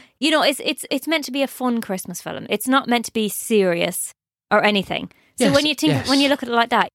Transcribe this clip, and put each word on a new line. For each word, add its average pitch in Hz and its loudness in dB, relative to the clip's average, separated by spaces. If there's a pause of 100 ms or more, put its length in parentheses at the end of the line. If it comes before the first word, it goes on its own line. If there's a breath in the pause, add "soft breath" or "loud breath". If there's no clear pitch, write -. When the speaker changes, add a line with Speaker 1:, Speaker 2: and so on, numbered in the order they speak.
(200 loud breath)
Speaker 1:
You 311 2
know, 302 4
it's, 262 0
it's, - -6
it's 277 -4
meant 302 -2
to 254 -10
be 277 -2
a 262 0
fun 240 -2
Christmas 190 -8
film. - -10
It's 208 -2
not 262 2
meant 240 0
to - -12
be 214 0
serious 180 0 (380)
or 214 4
anything. 208 0 (280 soft breath)
So 254 2
Speaker 2:
Yes, 277 4
Speaker 1:
when 285 4
you 302 0
think, 294 2
Speaker 2:
yes. - -2
Speaker 1:
when 269 4
you 285 4
look 277 0
at 233 -8
it - -4
like 233 2
that, 202 2